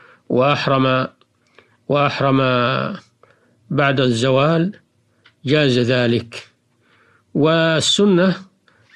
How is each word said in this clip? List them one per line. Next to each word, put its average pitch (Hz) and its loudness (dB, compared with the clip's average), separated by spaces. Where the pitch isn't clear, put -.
وأحرم، 131 0
وأحرم 139 0
بعد 139 0
الزوال 135 0
جاز 135 2
ذلك. 120 -2
والسنة 165 2